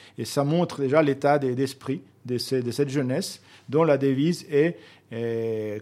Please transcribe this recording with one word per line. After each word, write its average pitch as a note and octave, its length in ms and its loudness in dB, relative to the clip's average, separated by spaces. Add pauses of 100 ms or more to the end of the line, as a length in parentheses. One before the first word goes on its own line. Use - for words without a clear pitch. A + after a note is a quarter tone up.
(180)
Et A#2+ 60 -8
ça C#3 220 -2
montre E3+ 340 0
déjà C#3 220 4
l'état C#3+ 380 2
des, C3 160 -2
d'esprit C3+ 460 -4 (240)
de B2 120 -4
ces, B2+ 240 -2
de A#2+ 100 -4
cette C#3 180 0
jeunesse, C3+ 520 -4 (260)
dont D3 160 2
la D3 140 6
devise C#3 520 0
est, D#3+ 280 2 (340)
euh, A2+ 720 -4